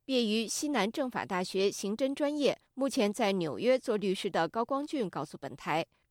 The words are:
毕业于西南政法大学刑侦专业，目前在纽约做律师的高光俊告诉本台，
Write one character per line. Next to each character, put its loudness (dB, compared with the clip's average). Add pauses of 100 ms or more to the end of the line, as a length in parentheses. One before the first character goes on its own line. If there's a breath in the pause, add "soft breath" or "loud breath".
毕 -2
业 4
于 2
西 -4
南 2
政 -2
法 -4
大 0
学 2
刑 -4
侦 0
专 -2
业， 2 (140)
目 0
前 2
在 0
纽 0
约 4
做 0
律 0
师 -4
的 2
高 -2
光 -2
俊 -2
告 -4
诉 -10
本 -12
台， 0 (260)